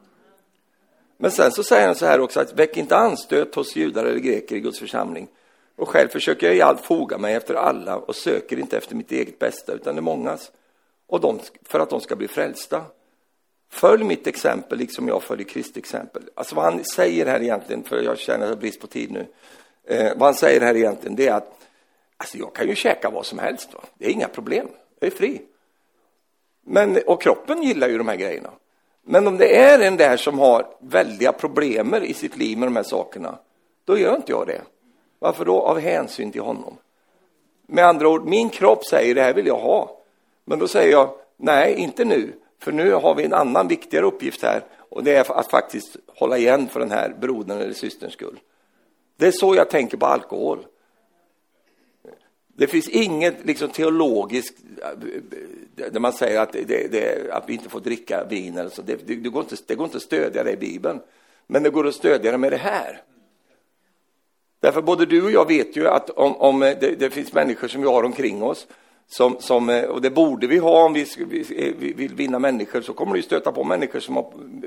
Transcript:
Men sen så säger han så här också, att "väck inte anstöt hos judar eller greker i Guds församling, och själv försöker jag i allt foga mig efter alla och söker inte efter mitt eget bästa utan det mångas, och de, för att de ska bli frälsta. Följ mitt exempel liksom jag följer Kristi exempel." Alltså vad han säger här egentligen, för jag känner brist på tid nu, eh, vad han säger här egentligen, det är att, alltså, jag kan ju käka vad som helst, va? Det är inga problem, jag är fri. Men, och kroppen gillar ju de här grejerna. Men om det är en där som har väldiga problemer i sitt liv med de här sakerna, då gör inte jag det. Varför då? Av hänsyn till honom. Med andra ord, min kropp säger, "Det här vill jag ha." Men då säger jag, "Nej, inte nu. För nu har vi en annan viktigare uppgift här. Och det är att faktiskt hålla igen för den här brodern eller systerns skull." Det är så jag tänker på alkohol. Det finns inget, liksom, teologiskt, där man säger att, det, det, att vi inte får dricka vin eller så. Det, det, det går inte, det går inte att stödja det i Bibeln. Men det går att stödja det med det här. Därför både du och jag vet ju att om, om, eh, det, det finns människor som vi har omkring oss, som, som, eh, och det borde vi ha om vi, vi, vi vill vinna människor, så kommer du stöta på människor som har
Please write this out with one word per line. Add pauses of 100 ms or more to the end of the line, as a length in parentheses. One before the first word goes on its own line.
(1200)
Men
sen
så
säger
han
så
här
också,
att
"väck
inte
anstöt
hos
judar
eller
greker
i
Guds
församling, (480)
och
själv
försöker
jag
i
allt
foga
mig
efter
alla
och
söker
inte
efter
mitt
eget
bästa
utan
det
mångas, (560)
och
de, (240)
för
att
de
ska
bli
frälsta. (840)
Följ
mitt
exempel
liksom
jag
följer
Kristi
exempel."
Alltså
vad
han
säger
här
egentligen,
för
jag
känner
brist
på
tid
nu, (580)
eh,
vad
han
säger
här
egentligen,
det
är
att, (500)
alltså,
jag
kan
ju
käka
vad
som
helst,
va? (160)
Det
är
inga
problem, (320)
jag
är
fri. (1200)
Men,
och
kroppen
gillar
ju
de
här
grejerna. (500)
Men
om
det
är
en
där
som
har (120)
väldiga
problemer
i
sitt
liv
med
de
här
sakerna, (480)
då
gör
inte
jag
det. (580)
Varför
då?
Av
hänsyn
till
honom. (880)
Med
andra
ord,
min
kropp
säger,
"Det
här
vill
jag
ha." (480)
Men
då
säger
jag, (240)
"Nej,
inte
nu. (260)
För
nu
har
vi
en
annan
viktigare
uppgift
här. (140)
Och
det
är
att
faktiskt (100)
hålla
igen
för
den
här
brodern
eller
systerns
skull." (760)
Det
är
så
jag
tänker
på
alkohol. (1800)
Det
finns
inget,
liksom,
teologiskt, (1160)
där
man
säger
att,
det,
det,
att
vi
inte
får
dricka
vin
eller
så.
Det, (120)
det,
det
går
inte, (120)
det
går
inte
att
stödja
det
i
Bibeln. (460)
Men
det
går
att
stödja
det
med
det
här. (1600)
Därför
både
du
och
jag
vet
ju
att
om,
om,
eh,
det,
det
finns
människor
som
vi
har
omkring
oss, (400)
som,
som,
eh,
och
det
borde
vi
ha
om
vi, (120)
vi,
vi
vill
vinna
människor,
så
kommer
du
stöta
på
människor
som
har (340)